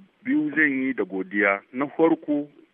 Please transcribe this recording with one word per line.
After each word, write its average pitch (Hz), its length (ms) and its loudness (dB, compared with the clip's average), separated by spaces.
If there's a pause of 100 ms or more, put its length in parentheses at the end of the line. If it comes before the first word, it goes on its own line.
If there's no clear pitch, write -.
(240)
biyu 151 260 0
zan 143 320 2
yi 131 100 -2
da 117 120 -4
godiya. 95 580 0 (100)
Na 131 140 -4
farko 147 640 0 (240)